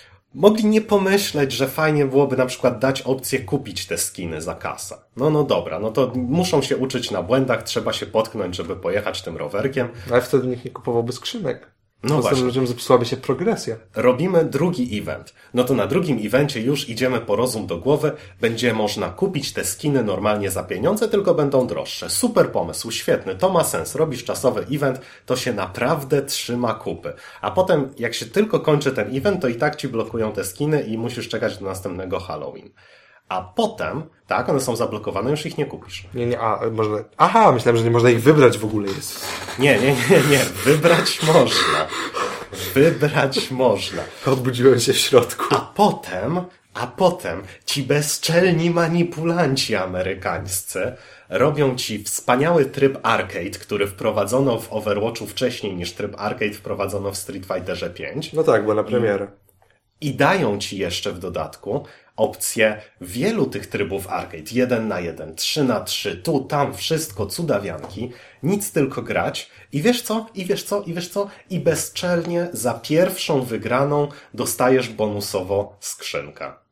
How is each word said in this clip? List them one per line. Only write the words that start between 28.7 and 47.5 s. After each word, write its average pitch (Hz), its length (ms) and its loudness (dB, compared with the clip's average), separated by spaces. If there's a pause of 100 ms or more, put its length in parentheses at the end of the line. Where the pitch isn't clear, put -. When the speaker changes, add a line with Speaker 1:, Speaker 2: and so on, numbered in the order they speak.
Speaker 1:
ten 117 240 -2
event, 180 260 0
to 131 60 0
i 117 60 0
tak 151 220 -2
ci 139 120 -6
blokują 110 440 -2
te 98 120 -4
skiny 147 380 0
i 110 160 -6
musisz 117 300 -6
czekać 104 300 -4
do 98 80 -12
następnego 92 540 -6
Halloween. 71 500 -10 (580)
A 92 140 -4
potem, 143 600 -2 (240)
tak, 120 220 0
one 143 120 2
są 123 160 -2
zablokowane, 104 540 -2
już 151 160 -2
ich - 120 -6
nie 147 80 -2
kupisz. - 480 -14
Speaker 2:
Nie, 120 120 -2
nie, 120 140 -2
a, 113 300 0
można, 107 280 0 (180)
aha, 190 360 6
myślałem, 120 260 4
że 113 60 2
nie 117 60 4
można 120 200 6
ich 113 120 4
wybrać 139 360 8
w 113 60 -4
ogóle, 107 240 -2
Jezus. - 360 -8 (340)
Speaker 1:
Nie, 131 200 6
nie, 123 80 2 (240)
nie, 170 100 8 (100)
nie, 139 80 6 (260)
wybrać 156 580 4
można. 139 640 4 (880)
Wybrać 139 760 2
można. 123 520 0 (240)
Speaker 2:
Obudziłem 127 540 6
się 127 120 4
w - 60 0
środku. - 520 4
Speaker 1:
A - 240 0
potem, 160 640 0 (340)
a 123 120 -6
potem 95 560 0 (220)